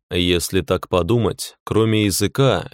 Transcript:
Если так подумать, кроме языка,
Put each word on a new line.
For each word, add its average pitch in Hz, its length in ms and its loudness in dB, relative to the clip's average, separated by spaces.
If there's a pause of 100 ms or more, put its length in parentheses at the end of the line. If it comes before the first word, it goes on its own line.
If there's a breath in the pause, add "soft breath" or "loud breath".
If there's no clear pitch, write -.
(100)
Если 87 520 0
так - 260 -4
подумать, 92 720 0
кроме 110 440 0
языка, 104 680 0